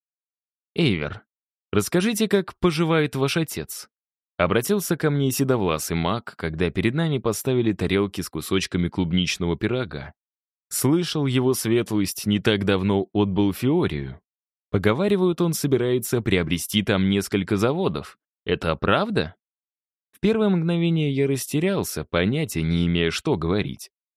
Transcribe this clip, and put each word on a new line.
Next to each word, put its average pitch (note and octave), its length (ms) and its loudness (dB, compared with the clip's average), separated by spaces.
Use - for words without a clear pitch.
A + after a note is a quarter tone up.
"Эйвер, F2+ 480 0
расскажите, G3+ 540 0
как G3 320 0
поживает D#3+ 560 2
ваш C3+ 220 0
отец?" - 520 -6
Обратился F#3+ 600 2
ко D3+ 140 0
мне C#3 200 2
седовласый G2+ 680 0
маг, F2 400 -2
когда E2 340 -2
перед A2 240 -2
нами D#3 240 -2
поставили A#2 540 0
тарелки F#2+ 480 -2
с E2+ 80 -8
кусочками F2 600 -2
клубничного E2+ 680 -2
пирога. G#2 560 -6
"Слышал, D#3 580 0
его B2+ 280 2
светлость A2 720 0
не G#2 140 2
так G#2 240 2
давно G2 500 2
отбыл G2+ 380 2
в - 40 -8
Фиорию. E2 640 -2
Поговаривают, F3 680 2
он E3+ 120 2
собирается B2+ 680 0
приобрести F2+ 640 0
там F#2+ 260 2
несколько G2 480 0
заводов. A#2 640 -2
Это E2 300 -2
правда?" B2+ 640 0
В - 80 -20
первое G#3+ 300 2
мгновение E3+ 640 2
я C3+ 160 2
растерялся, C#3 760 -2
понятия G2+ 580 0
не E2+ 240 2
имея, E2+ 260 2
что C#3+ 240 -2
говорить. E2 560 -4